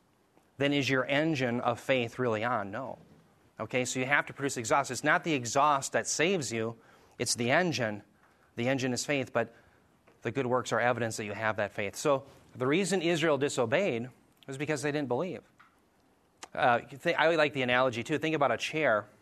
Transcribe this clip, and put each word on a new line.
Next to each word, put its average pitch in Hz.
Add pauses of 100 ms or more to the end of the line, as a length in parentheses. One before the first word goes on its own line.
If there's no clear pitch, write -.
(580)
then 143
is 139
your 131
engine 139
of 117
faith 123
really 113
on? 110
No. 110 (600)
Okay, 123
so 127
you 123
have 143
to 131
produce 139
exhaust. 131
It's 123
not 160
the 165
exhaust 139
that 113
saves 156
you, 113 (460)
it's 123
the 120
engine. 123 (540)
The 120
engine 131
is 117
faith, 135
but 117 (680)
the 123
good 127
works 123
are 113
evidence 117
that 117
you 101
have 107
that 101
faith. 101
So 139 (320)
the 127
reason 175
Israel 160
disobeyed 131 (400)
was 135
because 147
they 147
didn't 143
believe. 135 (1080)
Uh, 120
th-, 151
I 165
like 151
the 139
analogy, 123
too. 147
Think 156
about 143
a 113
chair. 117 (160)